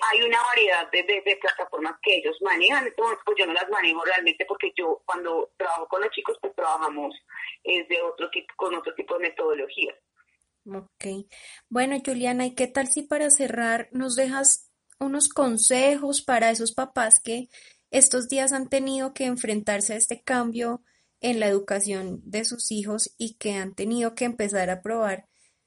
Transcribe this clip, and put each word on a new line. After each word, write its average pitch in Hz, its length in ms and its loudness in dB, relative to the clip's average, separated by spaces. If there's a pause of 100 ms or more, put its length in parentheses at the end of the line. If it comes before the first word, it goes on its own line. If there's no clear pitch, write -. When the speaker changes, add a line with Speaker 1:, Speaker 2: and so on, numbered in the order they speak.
(120)
Speaker 1:
hay 220 120 4
una 233 200 4
variedad 196 480 4
de, 180 120 2
de, 196 180 0
de 196 160 0
plataformas 175 640 -2
que 196 140 4
ellos 156 260 0
manejan. 220 420 2
En 247 60 -4
este - 120 -4
momento, - 240 0
pues 208 140 2
yo 190 60 2
no 170 80 -2
las 180 160 -2
manejo 170 340 0
realmente 180 420 0
porque 196 300 -4
yo 170 300 -2
cuando 170 520 -4
trabajo 170 300 -2
con 185 140 -2
los 214 100 0
chicos, - 300 -4
pues - 140 -4
trabajamos, - 600 -2 (480)
eh, 175 240 0
de 170 140 0
otro 170 300 -4
tipo, - 240 -6
con 180 200 -2
otro 160 200 -6
tipo - 220 -4
de 170 120 -2
metodología. - 640 -2 (720)
Speaker 2:
Ok. 196 640 -10 (420)
Bueno, 262 360 0
Juliana, 247 400 0
¿y 247 100 -4
qué 247 120 2
tal 254 200 -2
si 294 160 0
para 294 260 2
cerrar 233 640 2
nos 254 240 -2
dejas 269 560 2 (280)
unos 285 300 0
consejos 277 920 2
para 226 300 2
esos 226 220 -2
papás 240 460 4
que 240 280 -6 (420)
estos 247 400 4
días 269 240 2
han 269 160 -4
tenido 269 440 -2
que 262 120 -4
enfrentarse 214 680 -2
a 214 40 -4
este 233 260 -4
cambio 233 580 -2 (380)
en 233 200 -2
la 214 80 2
educación 196 760 -2
de 214 220 -4
sus 233 260 -6
hijos 214 460 -4
y 226 200 -8
que 208 160 -4
han 190 220 -6
tenido 226 400 -2
que 254 100 -2
empezar 202 440 -2
a 180 120 -4
probar, 214 440 -2 (420)